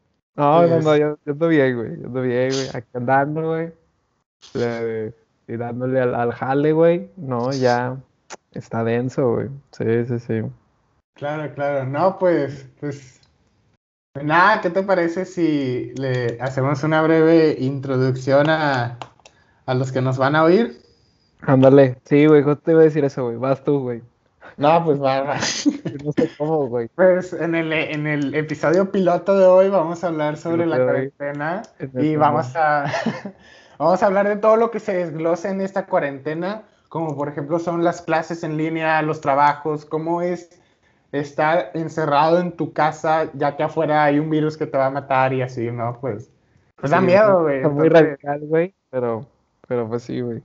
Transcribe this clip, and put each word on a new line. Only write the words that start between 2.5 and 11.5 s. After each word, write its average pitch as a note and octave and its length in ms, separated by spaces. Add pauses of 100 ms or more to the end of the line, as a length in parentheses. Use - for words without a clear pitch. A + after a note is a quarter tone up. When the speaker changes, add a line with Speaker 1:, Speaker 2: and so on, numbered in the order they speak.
Speaker 1:
güey. C3+ 200
Aquí C3+ 200
andando, C#3+ 560
güey. E3 240 (800)
Le-, A#2 600 (360)
y A#2 80
dándole B2 420
al, B2 160
al A#2+ 160
jale, C#3 400
güey. E3+ 460
No, C3 340
ya B2+ 460 (560)
está A2+ 320
denso, A#2+ 480
güey. A2 160 (240)
Sí, A#2 340
sí, A#2+ 120
sí. A2+ 220 (760)
Speaker 2:
Claro, D3 380